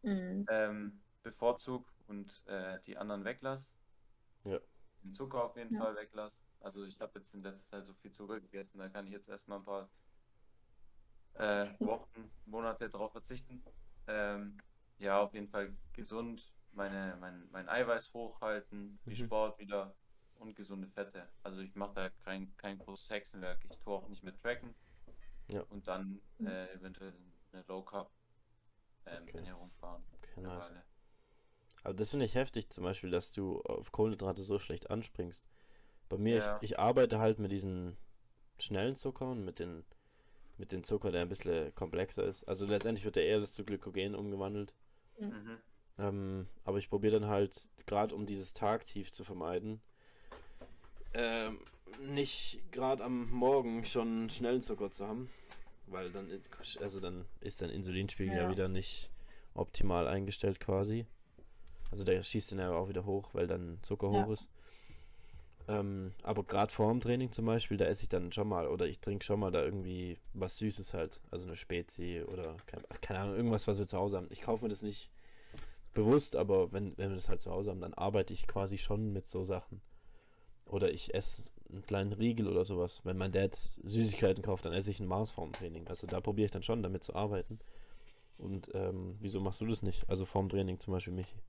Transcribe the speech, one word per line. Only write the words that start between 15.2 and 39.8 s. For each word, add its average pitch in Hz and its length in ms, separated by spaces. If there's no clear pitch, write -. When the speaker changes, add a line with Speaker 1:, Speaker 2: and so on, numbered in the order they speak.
Speaker 2:
jeden 101 160
Fall 98 260
gesund, 113 580
meine, 98 480
mein, 90 320
mein 92 180
Eiweiß 117 440
hochhalten, 104 880
viel 113 100
Speaker 3:
Mhm. 120 120
Speaker 2:
Sport 110 340
wieder 98 360
und 110 160
gesunde 98 320
Fette. 95 400
Also 95 180
ich 95 140
mach 101 180
da 95 160
kein, 95 340
kein 98 220
großes 98 300
Hexenwerk. 95 500
Ich - 100
tue 104 140
auch 98 140
nicht 101 160
mehr 92 120
tracken. - 380
Speaker 3:
Ja. 101 200
Speaker 2:
Und 101 180
dann, 98 340
Speaker 1:
Mhm. 107 80
Speaker 2:
äh, 92 260
eventuell 95 400
eine 92 160
Low 95 160
Carb, 98 280
ähm, 85 180
Speaker 3:
Okay. 87 140
Speaker 2:
Ernährung 90 420
fahren. 87 240
Speaker 3:
Okay, - 200
Speaker 2:
Eine 92 100
Speaker 3:
nice. 90 240
Speaker 2:
Weile. 87 120
Speaker 3:
Aber 95 100
das 104 180
finde 139 140
ich - 100
heftig, 127 340
zum 92 140
Beispiel, 92 280
dass 87 200
du 95 300
auf - 300
Kohlenhydrate 101 500
so 98 180
schlecht - 300
anspringst. - 560
Bei 95 80
mir, 113 200
Speaker 2:
Ja. 104 240
Speaker 3:
ich, 104 100
ich - 80
arbeite 123 400
halt 110 200
mit 101 120
diesen 92 460
schnellen 107 380
Zuckern, 127 500
mit 90 140
den, 85 260